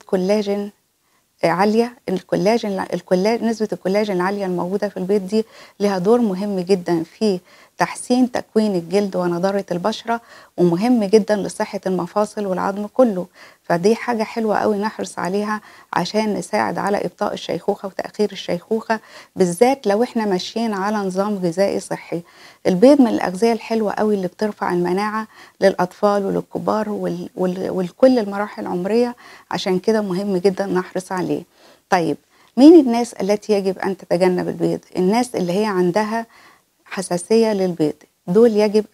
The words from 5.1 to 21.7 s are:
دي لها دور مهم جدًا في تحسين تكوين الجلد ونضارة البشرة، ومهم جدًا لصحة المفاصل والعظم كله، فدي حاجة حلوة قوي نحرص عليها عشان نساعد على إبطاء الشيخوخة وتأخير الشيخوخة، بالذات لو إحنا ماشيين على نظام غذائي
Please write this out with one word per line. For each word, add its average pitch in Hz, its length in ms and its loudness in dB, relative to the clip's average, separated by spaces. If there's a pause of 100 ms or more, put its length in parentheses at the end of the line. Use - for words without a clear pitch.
دي 220 180 0 (340)
لها 196 180 0
دور 220 240 4
مهم 196 380 -2
جدًا 175 440 0
في 196 360 -2 (380)
تحسين 247 540 0
تكوين 214 440 0
الجلد 185 400 -2
ونضارة 180 560 0
البشرة، 220 500 -4 (360)
ومهم 196 460 2
جدًا 208 320 4
لصحة 196 520 -6
المفاصل 202 580 -2
والعظم 190 480 -4
كله، 202 320 2 (380)
فدي 175 320 2
حاجة 226 280 -4
حلوة 220 340 -2
قوي 208 200 0
نحرص 202 420 -6
عليها 208 420 -4 (320)
عشان 208 400 0
نساعد 190 440 -4
على 196 280 -2
إبطاء - 280 -4
الشيخوخة 196 540 -6
وتأخير - 440 -4
الشيخوخة، 214 680 -4 (360)
بالذات 180 520 2
لو 202 160 2
إحنا 233 220 -2
ماشيين 208 480 -4
على 202 240 -4
نظام 196 380 -2
غذائي 185 440 -2